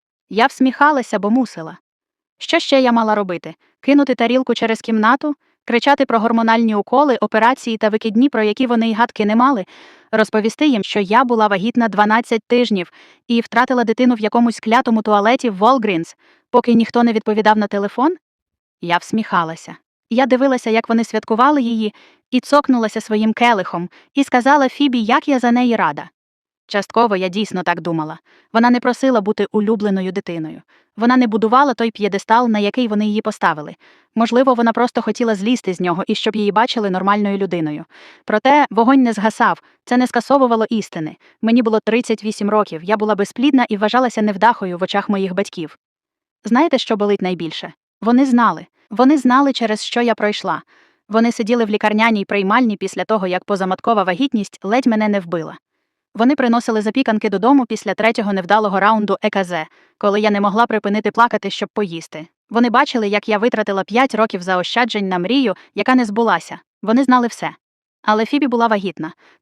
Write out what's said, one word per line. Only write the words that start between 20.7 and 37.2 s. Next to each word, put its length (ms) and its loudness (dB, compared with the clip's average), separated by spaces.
як 180 0
вони 160 -2
святкували 580 0
її, 320 -4
і 100 0
цокнулася 600 0
своїм 320 0
келихом, 560 0
і 100 0
сказала 440 2
Фібі, 340 0
як 260 0
я 100 2
за 120 0
неї 260 2
рада. 320 -4
Частково 460 0
я 120 -2
дійсно 340 -4
так 180 -2
думала. 380 -4
Вона 180 4
не 100 2
просила 400 0
бути 320 -2
улюбленою 600 -2
дитиною. 500 -10
Вона 200 2
не 100 4
будувала 480 2
той 160 -4
п'єдестал, 580 0
на 100 0
який 300 -2
вони 180 -2
її 140 -2
поставили. 540 -4
Можливо, 400 2
вона 180 2
просто 300 -2
хотіла 320 -2
злізти 400 -2
з 60 -8
нього 260 -2
і 80 -2
щоб 220 -4
її 160 0
бачили 380 0
нормальною 480 -2